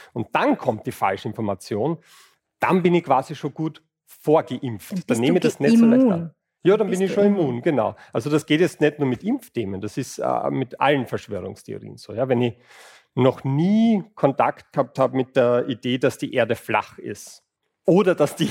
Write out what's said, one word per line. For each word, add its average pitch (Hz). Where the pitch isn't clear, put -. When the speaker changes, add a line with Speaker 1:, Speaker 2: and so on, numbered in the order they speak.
Speaker 1:
und 117
dann 240
kommt 110
die 127
falsche 98
Information, 110
dann 165
bin 175
ich 170
quasi 135
schon 143
gut 160
vorgeimpft. 131
Speaker 2:
Dann 190
Speaker 1:
Dann -
Speaker 2:
bist 113
Speaker 1:
nehme 127
ich -
Speaker 2:
du 240
Speaker 1:
das -
nicht 226
so 233
leicht 247
Speaker 2:
immun. 233
Speaker 1:
an. 170
Ja, 190
dann -
Speaker 2:
Dann 202
Speaker 1:
bin 185
ich 196
Speaker 2:
bist 175
Speaker 1:
schon 202
Speaker 2:
du 202
immun. 190
Speaker 1:
immun, 120
genau. 113
Also 123
das 151
geht 156
jetzt 175
nicht 151
nur 143
mit 123
Impfthemen, 117
das 104
ist, -
äh, 127
mit 135
allen 135
Verschwörungstheorien 104
so. -
Ja, 127
wenn 123
ich 117
noch 127
nie 196
Kontakt 139
gehabt 131
habe 131
mit 127
der 120
Idee, 127
dass 127
die -
Erde 117
flach -
ist -
oder 185
dass 147
die 160